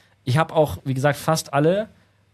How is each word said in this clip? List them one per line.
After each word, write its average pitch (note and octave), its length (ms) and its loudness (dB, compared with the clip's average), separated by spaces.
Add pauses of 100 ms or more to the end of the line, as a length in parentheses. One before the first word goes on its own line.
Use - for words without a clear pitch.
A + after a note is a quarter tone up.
(240)
Ich B2 140 0
hab D#3+ 140 0
auch, D#3 320 0
wie C3+ 100 -2
gesagt, C3+ 240 0
fast - 360 -2
alle. F3+ 340 0 (460)